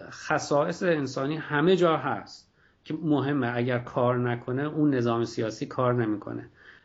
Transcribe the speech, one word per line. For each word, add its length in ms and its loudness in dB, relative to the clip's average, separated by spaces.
خصائص 720 -2
انسانی 520 0
همه 400 4
جا 220 4
هست 540 -8
که 100 -8
مهمه، 520 2
اگر 240 0
کار 380 0
نکنه 440 -2
اون 320 2
نظام 320 2
سیاسی 400 -4
کار 280 0
نمی‌کنه. 560 -2